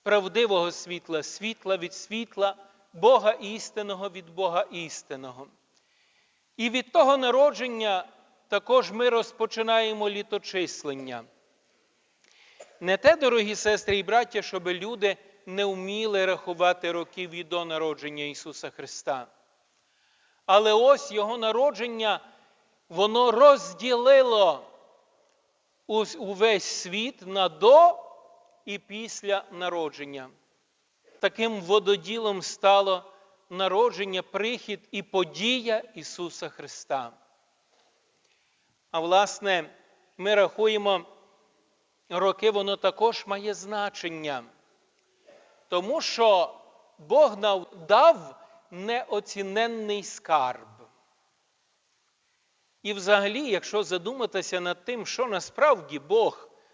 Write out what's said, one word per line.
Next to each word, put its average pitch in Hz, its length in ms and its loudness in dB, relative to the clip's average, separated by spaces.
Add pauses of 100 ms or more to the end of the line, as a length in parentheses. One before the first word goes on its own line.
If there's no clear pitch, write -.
правдивого 202 680 0
світла, 165 520 -10
світла 196 540 -8
від 170 180 -10
світла, 202 640 -6 (360)
Бога 214 400 4
істинного 202 800 -10
від 170 240 -18
Бога 180 280 0
істинного. 139 840 -14 (1120)
І 226 140 -4
від 247 220 -4
того 277 240 6
народження 240 920 0 (400)
також 208 440 0
ми 240 160 0
розпочинаємо 220 1000 0
літочислення. 151 1120 -8 (1600)
Не 185 160 0
те, 311 200 6
дорогі 233 380 2
сестри 202 440 0
і 190 40 -4
браття, 214 400 0
щоби 180 320 -6
люди 196 420 -4 (300)
не 196 180 -4
вміли 196 640 -2
рахувати 180 640 0
років 170 380 -10
і 170 140 -12
до 175 200 -6
народження 147 600 -6
Ісуса 147 460 -12
Христа. 135 560 -10 (1200)
Але 214 260 6
ось 247 400 4
Його 214 260 -4
народження, 226 840 -2 (680)
воно 220 420 2
розділило 240 1300 4 (1200)
ус-, 220 300 -2
увесь 202 480 0
світ 202 640 -8
на 190 220 0
до 269 500 8 (640)
і 202 140 -10
після 202 720 -6
народження. 147 760 -8 (920)
Таким 220 400 -2
вододілом 196 840 0
стало 196 640 2 (460)
народження, 190 720 0
прихід 208 580 -8 (100)
і 196 120 -8
подія 220 800 -2 (120)
Ісуса 165 540 -12
Христа. 135 640 -10 (1800)
А, 165 100 -4
власне, 185 720 0 (460)
ми 202 180 -2
рахуємо 202 720 2 (1000)
роки, 190 420 0
воно 202 260 0
також 220 500 0
має 202 280 -6
значення. 170 880 -8 (1200)
Тому 202 320 -4
що 202 540 2 (440)
Бог 208 400 2
нам 196 280 -2 (220)
дав 214 460 6 (360)
неоціненний 208 1300 -4
скарб. 127 680 -2 (2250)
І 202 100 -6
взагалі, 202 580 0
якщо 202 320 -2
задуматися 185 800 -4
над 175 240 -6
тим, 240 220 -8
що - 200 -4
насправді 196 720 0
Бог 180 500 0 (260)